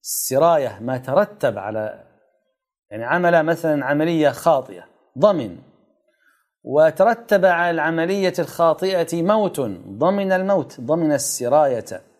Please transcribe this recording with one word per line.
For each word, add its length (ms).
السراية 760
ما 180
ترتب 600
على، 460
يعني 140
عمل 380
مثلا 420
عملية 460
خاطئة 540
ضمن، 380
وترتب 800
على 260
العملية 680
الخاطئة 840
موت، 380
ضمن 440
الموت، 480
ضمن 320
السراية. 920